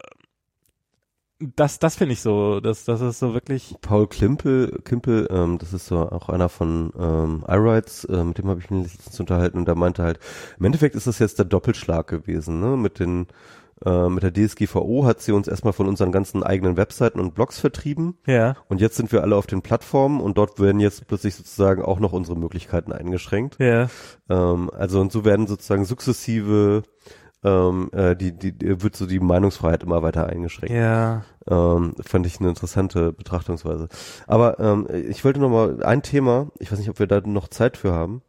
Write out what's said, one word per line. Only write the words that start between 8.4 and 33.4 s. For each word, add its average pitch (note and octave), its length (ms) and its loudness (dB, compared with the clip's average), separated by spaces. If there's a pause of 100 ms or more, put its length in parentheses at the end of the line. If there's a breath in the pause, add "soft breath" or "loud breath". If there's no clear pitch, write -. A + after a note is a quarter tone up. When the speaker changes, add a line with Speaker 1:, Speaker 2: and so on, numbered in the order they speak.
Speaker 2:
habe F2+ 120 -2
ich - 100 -16
mich F2+ 240 -2
letztens - 260 -20
unterhalten F2+ 380 0
und F2 100 -2
der E2 80 2
meinte F2 260 0
halt, E2+ 180 -2 (380 loud breath)
im F2+ 80 -2
Endeffekt D3 300 2
ist A#2 120 -6
das A#2 120 -4
jetzt G#2+ 180 2
der G2+ 80 2
Doppelschlag F2 640 -2
gewesen, E2 540 -4
ne, C3 160 0
mit G#2+ 220 -2
den, F2 280 -2 (580 loud breath)
äh, F2+ 240 2
mit F#2 140 -2
der F#2+ 80 2
D G2+ 120 2
S A2 120 0
G G#2+ 120 -2
V F#2 140 -2
O B2 240 0
hat A#2 160 2
sie G#2+ 120 0
uns G2+ 140 2
erstmal G2 260 -2
von G2 140 0
unseren F#2+ 240 0
ganzen F#2+ 320 0
eigenen F#2 340 0
Webseiten A2 420 0
und F#2 160 -4
Blogs - 240 -2
vertrieben. D#3 680 -4
Speaker 1:
Ja. B2 300 2 (140)
Speaker 2:
Und F#2+ 100 0
jetzt A2 160 2
sind A#2 160 -2
wir A2+ 100 4
alle G#2 140 4
auf G2+ 120 2
den F#2+ 140 -2
Plattformen C#3 600 0
und F#2+ 160 0
dort G#2 220 2
werden G2+ 200 4
jetzt - 280 0
plötzlich G2+ 280 -4
sozusagen G2 460 0
auch F#2+ 180 -2
noch F#2+ 140 0
unsere F2 240 -4
Möglichkeiten E2+ 560 -4
eingeschränkt. F#2 680 -4
Speaker 1:
Ja. A#2+ 300 4 (400 loud breath)
Speaker 2:
Ähm, F2 440 0
also F#2+ 280 0
und F#2+ 100 0
so G#2+ 140 -2
werden G#2 200 4
sozusagen G2+ 380 -2
sukzessive, G#2+ 1000 0 (600 loud breath)
ähm, F#2 480 2
äh, F2+ 240 2
die, F#2 160 -4
die, F2+ 260 -8
die, F#2 240 -2
wird G#2 140 -2
so G2 100 -6
die F#2 140 -2
Meinungsfreiheit F2 640 2
immer E2+ 180 0
weiter E2 240 0
eingeschränkt. F2 480 -8
Speaker 1:
Ja. A2+ 520 0 (200 soft breath)
Speaker 2:
Ähm, E2+ 540 2
fand F2+ 260 0
ich E2+ 140 -6
eine F#2 100 0
interessante F2 600 -2
Betrachtungsweise. D#2+ 800 -6 (360 loud breath)